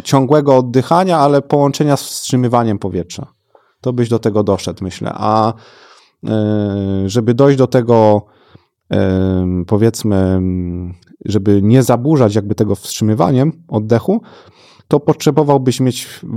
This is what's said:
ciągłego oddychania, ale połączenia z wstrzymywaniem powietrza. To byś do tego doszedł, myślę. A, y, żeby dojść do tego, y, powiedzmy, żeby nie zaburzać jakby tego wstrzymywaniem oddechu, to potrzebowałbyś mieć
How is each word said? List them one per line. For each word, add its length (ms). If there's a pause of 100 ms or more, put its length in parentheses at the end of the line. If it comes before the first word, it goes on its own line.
ciągłego 520
oddychania, 640
ale 240
połączenia 540
z 60
wstrzymywaniem 760
powietrza. 480 (540)
To 120
byś 160
do 100
tego 240
doszedł, 420
myślę. 300
A, 400
y, 760 (800)
żeby 260
dojść 240
do 80
tego, 600 (640)
y, 40 (720)
powiedzmy, 720 (840)
żeby 380
nie 200
zaburzać 520
jakby 200
tego 200
wstrzymywaniem 800 (160)
oddechu, 540 (640)
to 120
potrzebowałbyś 800
mieć 400 (160)